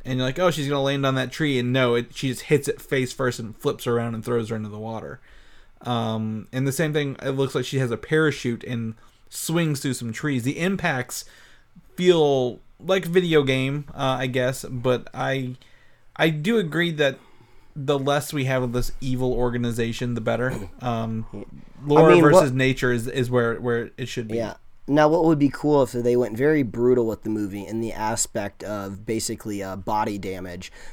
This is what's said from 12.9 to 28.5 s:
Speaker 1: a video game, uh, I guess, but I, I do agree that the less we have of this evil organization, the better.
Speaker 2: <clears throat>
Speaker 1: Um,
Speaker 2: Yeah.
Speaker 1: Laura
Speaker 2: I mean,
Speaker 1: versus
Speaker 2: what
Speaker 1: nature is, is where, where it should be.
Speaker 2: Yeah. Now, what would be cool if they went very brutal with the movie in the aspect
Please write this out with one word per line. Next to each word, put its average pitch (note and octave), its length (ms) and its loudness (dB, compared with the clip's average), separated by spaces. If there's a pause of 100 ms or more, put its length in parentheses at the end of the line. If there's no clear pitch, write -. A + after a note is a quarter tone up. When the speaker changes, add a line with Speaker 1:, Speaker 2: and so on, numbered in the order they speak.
Speaker 1:
a - 20 -6
video E3+ 340 4
game, C3 520 -2
uh, C3 260 -2
I C3 60 -4
guess, B2+ 380 -2
but B2 500 -2
I, C3+ 420 -4 (600)
I E3 140 2
do E3 280 0
agree E3+ 340 0
that D3 260 0 (560)
the C#3+ 240 0
less C#3+ 340 0
we C#3+ 140 0
have C3 160 0
of A#2+ 100 -2
this B2 280 0
evil B2+ 320 0
organization, A#2+ 840 -2
the A#2 60 -4
better. A#2 540 -2
Speaker 2:
<clears throat> - 80 -18
Speaker 1:
Um, A2+ 500 -4
Speaker 2:
Yeah. G2+ 120 -10 (420)
Speaker 1:
Laura D#3 240 8
Speaker 2:
I - 40 10
mean, E3+ 80 8
Speaker 1:
versus D3+ 280 8
Speaker 2:
what B2+ 40 -2
Speaker 1:
nature C3 360 2
is, A#2 160 0
is B2 240 -2
where, A#2 300 2
where A#2 360 -2
it B2+ 120 -8
should A2+ 180 -6
be. A2 100 -6
Speaker 2:
Yeah. A2 180 -4 (340)
Now, D3+ 200 6
what D#3+ 180 4
would D#3+ 120 6
be C#3+ 100 6
cool D3 360 2
if - 80 -4
they A#2+ 240 2
went A#2 200 0
very C#3+ 280 4
brutal A#2+ 420 4
with G#2 160 -4
the A2+ 80 -4
movie G2+ 340 -4
in A2+ 160 -6
the A2 120 -4
aspect G#2+ 720 -4